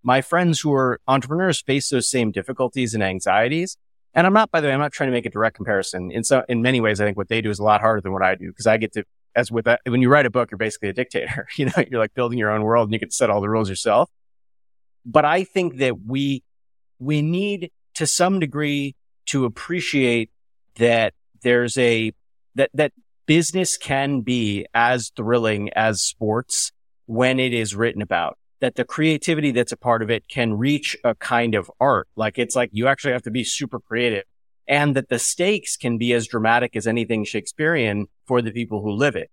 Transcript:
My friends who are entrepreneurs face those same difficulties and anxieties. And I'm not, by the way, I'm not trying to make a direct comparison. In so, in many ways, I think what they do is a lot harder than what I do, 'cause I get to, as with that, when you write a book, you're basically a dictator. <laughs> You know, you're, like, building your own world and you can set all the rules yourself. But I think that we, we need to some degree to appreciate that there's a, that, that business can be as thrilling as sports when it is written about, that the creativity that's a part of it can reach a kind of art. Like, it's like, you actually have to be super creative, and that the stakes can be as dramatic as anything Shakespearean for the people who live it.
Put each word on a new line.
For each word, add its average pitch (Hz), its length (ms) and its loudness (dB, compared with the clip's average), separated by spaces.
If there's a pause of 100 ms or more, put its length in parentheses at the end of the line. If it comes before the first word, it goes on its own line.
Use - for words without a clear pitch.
My 127 200 4
friends 170 400 0
who 147 120 0
are 131 340 0
entrepreneurs 143 540 0
face 135 280 -2
those 123 200 0
same 117 220 0
difficulties 120 640 -4
and 107 80 0
anxieties. 107 760 0 (380)
And 170 100 6
I'm 190 80 4
not, 214 160 4
by 165 120 2
the 147 60 0
way, 135 60 2
I'm 135 60 2
not 147 140 -2
trying 139 160 -2
to - 20 0
make 120 160 0
a - 20 -4
direct 110 260 0
comparison. 95 540 -4
In 110 140 -4
so, 131 260 4
in 120 140 0
many 127 180 2
ways, 107 180 0
I 104 60 2
think 101 120 -2
what 98 100 -6
they 113 140 0
do 104 100 -2
is 98 80 -6
a 104 40 -4
lot 104 180 6
harder 110 200 2
than 92 100 -4
what 95 120 0
I 92 100 4
do, 92 180 -8
'cause 104 140 -6
I 113 120 6
get 110 160 -2
to, 104 100 -6 (320)
as 120 160 0
with 113 140 -2
that, 120 200 4
when 123 160 2
you 123 80 4
write 143 160 6
a 113 60 -2
book, 120 180 0
you're 101 80 -12
basically 104 320 -4
a 95 40 -6
dictator. - 580 -6
<laughs> - 60 -14
You 147 80 0
know, 139 220 2
you're, 123 120 -2
like, 107 160 0
building 120 240 -2
your 107 100 2
own 107 140 0
world 113 240 4
and 107 60 -2
you 110 60 -2
can - 120 -8
set 117 180 0
all 104 120 2
the 101 80 -2
rules 110 200 0
yourself. 110 400 0 (960)
But 147 200 2
I 170 180 2
think 175 340 -2
that 127 260 0
we, 135 400 -4 (540)
we 147 240 -2
need 180 500 -2 (220)
to 156 140 -4
some 185 320 2
degree 143 560 -2 (320)
to 135 180 0
appreciate 123 840 -2 (440)
that 113 380 2 (280)
there's 120 360 2
a, 113 340 2 (440)
that, 135 180 2
that 147 200 0 (320)
business 170 520 2
can 139 440 -2
be 107 520 -2
as 120 420 2
thrilling 110 580 0
as 110 280 0
sports - 680 -4 (340)
when 127 340 0
it 127 140 0
is 107 220 -2
written 107 260 -2
about, 87 360 -2 (240)
that 131 140 -2
the - 100 -2
creativity 156 680 0
that's 120 200 0
a 113 60 -10
part 117 240 0
of 107 80 -6
it 113 200 -2
can 117 240 -2
reach 143 500 -2
a 113 120 0
kind 117 400 0
of 95 140 -2 (100)
art. 127 360 2
Like, 107 220 -4
it's 120 180 -2
like, 123 160 0
you 110 160 0
actually 135 260 0
have 123 100 -4
to 113 80 -10
be 120 120 -4
super - 360 -6
creative, 110 440 -2 (440)
and 143 280 2
that 131 140 -2
the 117 100 0
stakes - 560 -2
can 120 220 -4
be 120 160 0
as 117 140 0
dramatic 117 480 0
as 110 120 -4
anything 113 380 -2
Shakespearean 113 800 -2 (200)
for 123 160 0
the 113 100 -4
people 107 300 -6
who 104 100 -4
live 107 240 0
it. 80 180 -8